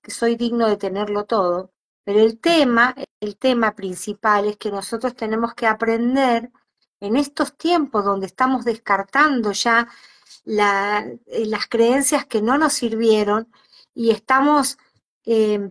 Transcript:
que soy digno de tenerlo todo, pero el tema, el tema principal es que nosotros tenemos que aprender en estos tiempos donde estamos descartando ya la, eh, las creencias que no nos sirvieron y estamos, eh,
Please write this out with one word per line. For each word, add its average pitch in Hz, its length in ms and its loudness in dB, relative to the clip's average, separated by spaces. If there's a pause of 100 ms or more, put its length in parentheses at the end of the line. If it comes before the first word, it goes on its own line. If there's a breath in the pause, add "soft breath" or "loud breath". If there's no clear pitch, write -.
que - 80 -20
soy 233 260 -2
digno 233 320 0
de 208 80 2
tenerlo 208 480 -4
todo, 185 460 -2 (340)
pero 208 160 2
el 226 180 4
tema, 262 560 4 (260)
el 208 180 -8
tema 233 360 0
principal 202 720 -2
es 208 120 -4
que 214 120 -6
nosotros 226 460 -6
tenemos 226 380 -4
que - 120 -4
aprender 233 840 0 (500)
en 202 160 -2
estos 285 400 -4
tiempos 311 480 0
donde 196 220 -2
estamos 254 400 -2
descartando 226 880 0
ya 233 360 0 (560 soft breath)
la, 208 640 0 (200)
eh, 220 200 -4
las 214 200 -4
creencias 240 600 2
que 214 160 -2
no 247 160 2
nos 302 160 0
sirvieron 220 720 0 (460 soft breath)
y 226 160 0
estamos, 269 640 2 (480)
eh, 208 460 0